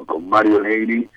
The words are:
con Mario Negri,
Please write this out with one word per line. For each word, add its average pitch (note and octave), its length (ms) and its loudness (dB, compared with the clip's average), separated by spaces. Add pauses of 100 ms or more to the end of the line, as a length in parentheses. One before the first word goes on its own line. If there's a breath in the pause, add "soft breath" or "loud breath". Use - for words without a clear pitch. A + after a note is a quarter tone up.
con E2 240 -6
Mario G#2+ 320 4
Negri, A2 560 -2